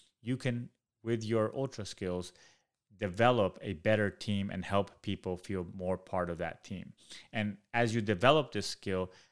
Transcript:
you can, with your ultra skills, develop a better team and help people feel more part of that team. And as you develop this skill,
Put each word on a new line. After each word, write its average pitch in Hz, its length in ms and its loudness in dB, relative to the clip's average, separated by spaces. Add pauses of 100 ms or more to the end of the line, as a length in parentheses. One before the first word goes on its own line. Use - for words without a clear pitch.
(220)
you 123 160 -4
can, 120 320 -4 (340)
with 113 220 0
your 110 280 2
ultra 131 320 -6
skills, 90 460 -6 (680)
develop 104 640 4
a 101 120 -4
better 107 360 4
team 98 400 -2
and 92 160 -6
help 98 380 0
people 92 340 -4
feel 92 380 -6
more 92 220 -2
part 90 340 -4
of 82 80 -6
that 82 240 -6
team. - 300 -10 (380)
And 104 260 -2 (140)
as 120 220 2
you 117 80 2
develop 123 500 4
this 101 140 -2
skill, 92 460 -4 (200)